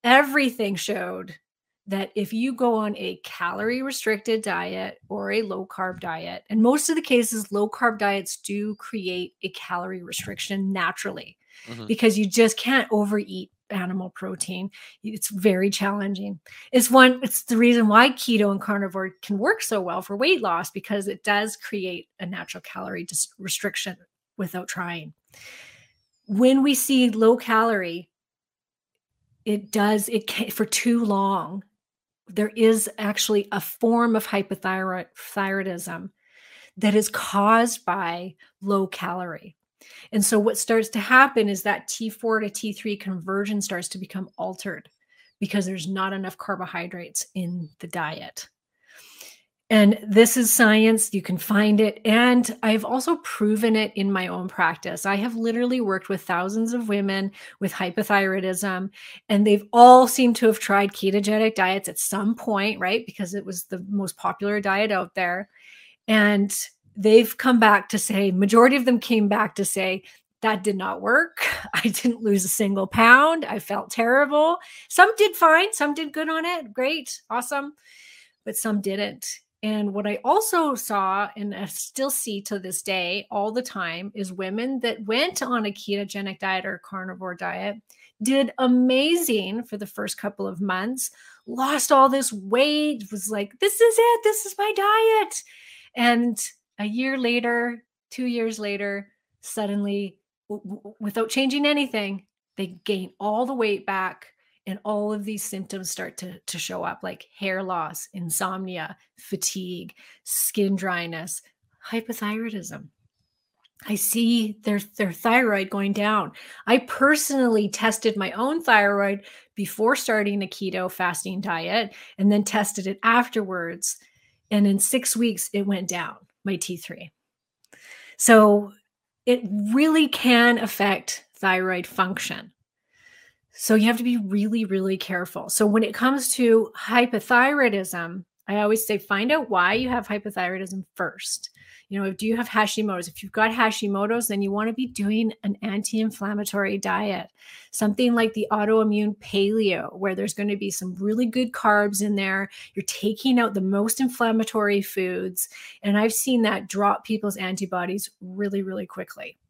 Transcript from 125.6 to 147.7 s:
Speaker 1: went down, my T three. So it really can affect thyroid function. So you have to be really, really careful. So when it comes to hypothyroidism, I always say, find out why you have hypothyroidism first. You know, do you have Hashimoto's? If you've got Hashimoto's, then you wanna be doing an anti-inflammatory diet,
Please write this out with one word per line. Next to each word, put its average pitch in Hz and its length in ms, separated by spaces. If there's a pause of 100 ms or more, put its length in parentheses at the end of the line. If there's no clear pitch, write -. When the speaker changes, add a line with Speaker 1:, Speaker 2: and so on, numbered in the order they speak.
Speaker 1:
went 190 220
down, 175 260 (300)
my 196 100
T 175 220
three. - 340 (1080)
So 208 540 (560)
it 247 140 (320)
really 311 340
can 240 520
affect - 640 (100)
thyroid 185 500
function. - 680 (1000)
So - 220
you 214 120
have 233 120
to 240 60
be 240 120
really, 208 480
really 190 320
careful. 180 520
So - 180
when 214 160
it 214 120
comes 262 400
to 226 420
hypothyroidism, 226 1500 (240)
I 196 80
always 214 300
say, 208 120
find 202 320
out 302 200
why 185 240
you 254 140
have 247 200
hypothyroidism 190 760 (100)
first. - 560 (380)
You 196 140
know, 196 80
do 196 160
you 226 100
have 233 120
Hashimoto's? 202 580
If - 160
you've 196 100
got 220 180
Hashimoto's, 220 760
then 202 140
you 196 100
wanna 214 220
be 254 140
doing 220 460 (120)
an 202 160
anti-inflammatory 208 1160
diet, 190 500 (420)